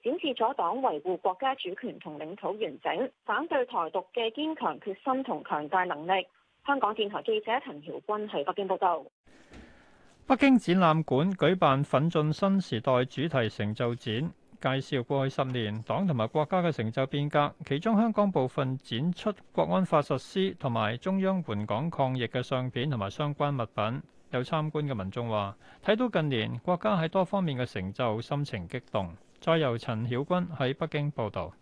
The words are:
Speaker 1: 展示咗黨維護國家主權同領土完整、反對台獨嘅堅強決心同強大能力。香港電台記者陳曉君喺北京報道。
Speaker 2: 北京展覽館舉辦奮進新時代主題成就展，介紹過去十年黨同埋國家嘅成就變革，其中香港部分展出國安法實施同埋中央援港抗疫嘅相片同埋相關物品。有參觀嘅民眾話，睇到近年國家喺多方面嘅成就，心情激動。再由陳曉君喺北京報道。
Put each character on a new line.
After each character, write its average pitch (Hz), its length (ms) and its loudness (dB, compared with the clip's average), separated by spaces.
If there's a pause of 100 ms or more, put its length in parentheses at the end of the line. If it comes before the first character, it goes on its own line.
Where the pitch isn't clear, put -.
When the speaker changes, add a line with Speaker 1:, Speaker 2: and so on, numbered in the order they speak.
Speaker 1:
展 285 180 -2
示 277 140 -2
咗 233 200 0
黨 226 260 -2
維 196 200 0
護 180 180 -2
國 185 220 -2
家 269 140 0
主 190 220 -8
權 - 240 -8
同 151 180 -12
領 156 160 -10
土 196 140 -6
完 196 320 -6
整、 175 300 -2 (140)
反 233 220 -2
對 285 200 0
台 233 120 -4 (120)
獨 185 220 -4
嘅 226 200 -2
堅 311 260 -4
強 170 220 -2
決 196 240 -8
心 262 180 0
同 196 220 -6
強 151 240 -4
大 185 160 2
能 160 220 -4
力。 185 200 0 (400)
香 277 140 2
港 214 140 2
電 214 140 -2
台 190 140 -6
記 214 180 0
者 220 200 -4
陳 147 220 -12
曉 - 20 -20
君 208 440 -6
喺 160 160 -4
北 180 100 -2
京 196 140 -4
報 190 80 2
道。 170 280 2 (1200)
Speaker 2:
北 262 100 4
京 269 220 8
展 180 200 4
覽 160 260 6
館 151 280 2
舉 180 240 4
辦 143 280 4
奮 156 260 2
進 151 220 2
新 196 280 2
時 117 200 -2
代 127 240 4
主 131 240 -6
題 131 200 2
成 107 260 -2
就 120 200 0
展， 120 380 -4 (300)
介 135 60 0
紹 135 360 -2
過 135 240 0
去 131 60 -6
十 143 120 0
年 113 360 -2
黨 156 240 0
同 165 80 2
埋 113 140 2
國 151 160 0
家 180 180 2
嘅 170 80 2
成 113 220 -2
就 135 140 0
變 147 220 -2
革， 143 260 2 (120)
其 139 120 0
中 220 180 2
香 220 160 4
港 202 180 2
部 135 160 2
分 131 320 -2
展 143 340 -2
出 214 200 -4 (200)
國 175 120 2
安 180 200 2
法 160 160 4
實 139 180 0
施 190 420 -2
同 139 100 -2
埋 113 280 0
中 190 220 -2
央 190 280 2
援 107 180 -2
港 127 240 -2
抗 131 260 0
疫 120 100 0
嘅 123 160 -2
相 127 280 -2
片 127 180 -2
同 135 100 -2
埋 98 120 -2
相 147 240 -2
關 143 180 0
物 123 220 -2
品。 113 280 -2 (280)
有 123 140 -2
參 156 260 -2
觀 151 160 -2
嘅 139 80 -2
民 98 160 -4
眾 117 180 -4
話， 104 280 -2 (280)
睇 214 120 4
到 247 120 0
近 165 200 0
年 120 340 0
國 180 140 2
家 214 200 0
喺 165 120 0
多 185 160 2
方 196 180 -2
面 143 160 0
嘅 123 80 0
成 95 260 -6
就， 113 280 0
心 143 240 -2
情 143 240 -6
激 131 100 -6 (140)
動。 90 200 -2 (280)
再 165 160 2
由 135 200 2
陳 117 300 -4
曉 123 180 0
君 175 320 -2
喺 131 180 0
北 165 120 -4
京 147 240 -2
報 113 200 -2
道。 95 200 -4 (120)